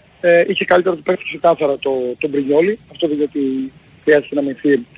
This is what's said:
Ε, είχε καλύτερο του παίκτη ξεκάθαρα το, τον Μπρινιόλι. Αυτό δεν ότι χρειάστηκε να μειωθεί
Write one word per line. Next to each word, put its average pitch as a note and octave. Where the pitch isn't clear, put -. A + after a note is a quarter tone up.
Ε, E3+
είχε F#3+
καλύτερο F3+
του D3+
παίκτη F3+
ξεκάθαρα D#3
το, C#3
τον D3+
Μπρινιόλι. C#3+
Αυτό E3
δεν D3
ότι C3+
χρειάστηκε D3
να D3
μειωθεί C#3